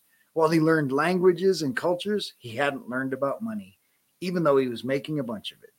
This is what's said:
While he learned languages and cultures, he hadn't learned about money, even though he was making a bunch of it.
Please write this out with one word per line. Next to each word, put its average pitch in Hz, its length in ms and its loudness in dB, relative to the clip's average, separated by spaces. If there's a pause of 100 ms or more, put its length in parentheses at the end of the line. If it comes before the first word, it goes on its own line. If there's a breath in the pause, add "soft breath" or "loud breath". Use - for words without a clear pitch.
(320)
While 160 180 2
he 165 120 4
learned 156 320 4
languages 175 720 2
and 131 120 -2
cultures, 180 600 -2
he 113 180 -14
hadn't 139 320 -2
learned 131 240 -4
about 131 300 -4
money, 104 360 -10 (440)
even 180 220 -2
though 143 120 4
he 135 140 2
was 117 160 -8
making 139 340 -4
a 139 40 -4
bunch 113 280 -10
of - 100 -20
it. - 180 -20